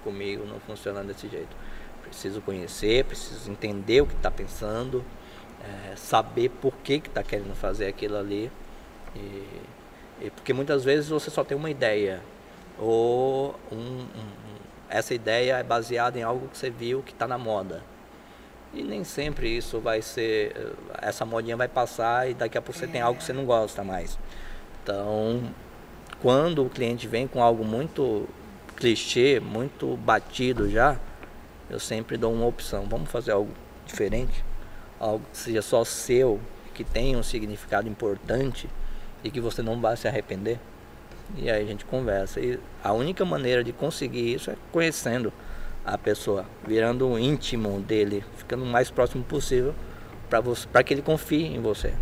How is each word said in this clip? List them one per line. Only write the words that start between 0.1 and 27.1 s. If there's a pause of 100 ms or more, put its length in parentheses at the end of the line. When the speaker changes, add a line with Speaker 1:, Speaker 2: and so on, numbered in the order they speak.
Speaker 1:
não
funciona
desse
jeito. (460)
Preciso
conhecer,
preciso
entender
o
que
tá
pensando, (880)
é,
saber
por
que
que
tá
querendo
fazer
aquilo
ali. (680)
E, (800)
e
porque
muitas
vezes
você
só
tem
uma
ideia, (580)
ou (180)
um,
um,
um, (320)
essa
ideia
é
baseada
em
algo
que
você
viu
que
tá
na
moda. (880)
E
nem
sempre
isso
vai
ser, (440)
essa
modinha
vai
passar
e
daqui
a
pouco
você
tem
Speaker 2:
É.
Speaker 1:
algo
que
você
não
gosta
mais. (680)
Então, (760)
quando
o
cliente
vem